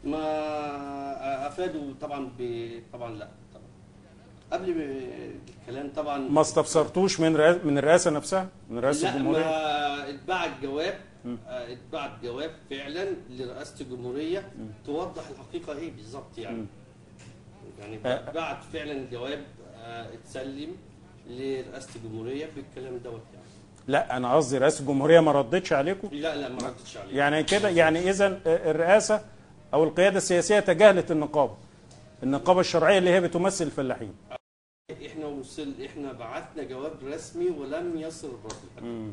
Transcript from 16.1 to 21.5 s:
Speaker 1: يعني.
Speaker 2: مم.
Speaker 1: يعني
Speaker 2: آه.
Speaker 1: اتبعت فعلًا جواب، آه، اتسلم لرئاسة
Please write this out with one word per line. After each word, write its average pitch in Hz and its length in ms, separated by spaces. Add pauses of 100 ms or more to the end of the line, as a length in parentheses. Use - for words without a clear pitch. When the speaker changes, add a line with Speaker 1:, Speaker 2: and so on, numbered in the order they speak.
Speaker 1:
يعني. 117 200
Speaker 2:
مم. - 80 (1120)
Speaker 1:
يعني 104 260
Speaker 2:
آه. 123 240
Speaker 1:
اتبعت 160 280 (160)
فعلًا 147 380
جواب، 135 300 (360)
آه، 117 360
اتسلم 135 560 (600)
لرئاسة 131 640